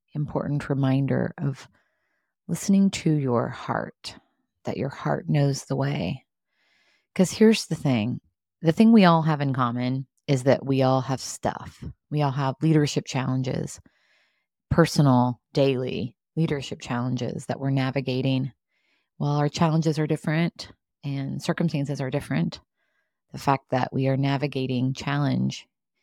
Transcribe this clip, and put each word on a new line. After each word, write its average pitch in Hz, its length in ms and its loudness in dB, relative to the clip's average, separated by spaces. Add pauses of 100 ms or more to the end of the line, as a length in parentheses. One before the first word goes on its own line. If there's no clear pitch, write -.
(140)
important 143 560 -4
reminder 131 680 0
of 139 280 -6 (800)
listening 196 440 2
to - 200 0
your 127 360 0
heart, - 720 -8 (460)
that - 120 -6
your 139 120 -4
heart - 380 -4
knows 143 380 2
the 139 100 -4
way. 143 520 -4 (840)
'Cause 185 180 2
here's 214 340 4
the 165 100 -4
thing. 123 460 -2 (400)
The 160 100 4
thing 220 220 6
we 214 100 8
all 165 200 6
have 151 180 0
in 139 100 0
common 127 560 -2 (200)
is 131 160 0
that 131 220 4
we 135 160 2
all 131 200 4
have 127 180 -4
stuff. - 640 -8 (260)
We 151 120 -2
all 143 100 2
have 135 300 -2
leadership 151 440 4
challenges, 131 760 -4 (880)
personal, 127 720 4 (100)
daily 131 640 0 (220)
leadership 156 420 -2
challenges 127 680 -4
that - 120 -4
we're 135 100 -2
navigating. 131 840 0 (640)
While 143 180 -2
our 147 140 2
challenges 156 500 0
are 151 80 0
different 156 640 -2 (320)
and 139 400 -6
circumstances 143 560 -2
are 131 100 -4
different, 151 520 -4 (720)
the 135 60 -12
fact - 320 -2
that 127 200 -2
we 135 160 0
are 135 80 2
navigating 135 800 -2
challenge 135 760 -2 (360)